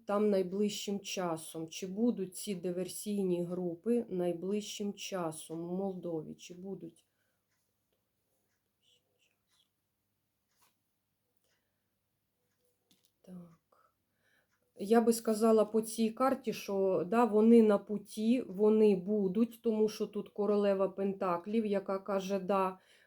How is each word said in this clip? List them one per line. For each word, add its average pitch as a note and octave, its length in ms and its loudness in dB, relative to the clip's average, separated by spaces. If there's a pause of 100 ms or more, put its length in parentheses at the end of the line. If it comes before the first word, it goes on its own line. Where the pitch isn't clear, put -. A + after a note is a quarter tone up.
там G#3 240 0
найближчим G3 680 -2
часом? E3 680 -8
Чи - 180 -10
будуть F#3+ 500 -2
ці G#3 180 -8
диверсійні F3+ 920 -4
групи F3+ 640 -4
найближчим F#3 840 -4
часом E3 680 -8
у F3 120 -6
Молдові? E3+ 580 -6
Чи - 200 -20
будуть? F3+ 520 -14 (4000)
Так. E3+ 720 -20 (840)
Я A3 240 4
би A3+ 120 4
сказала A3 520 4
по G#3+ 180 0
цій A3 280 -2
карті, B3+ 420 0
що, F#3+ 540 0
да, A3+ 180 4
вони A3 380 8
на G#3 160 6
путі, G#3+ 640 -2
вони G#3+ 540 4
будуть, G3+ 640 -2
тому G#3+ 260 2
що G#3+ 180 -4
тут G#3 220 -10
королева G3+ 600 2
пентаклів, G3 800 -2
яка G3 320 -2
каже, G3 400 -4
да, F#3 400 0 (280)